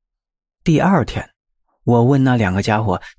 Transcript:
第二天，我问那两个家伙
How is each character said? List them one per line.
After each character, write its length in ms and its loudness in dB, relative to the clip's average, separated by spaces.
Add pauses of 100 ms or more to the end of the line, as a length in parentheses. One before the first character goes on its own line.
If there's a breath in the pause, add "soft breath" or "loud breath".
(640)
第 160 2
二 240 0
天， 300 -10 (500)
我 180 2
问 220 2
那 100 2
两 180 0
个 100 -2
家 200 -2
伙 180 -2 (180 loud breath)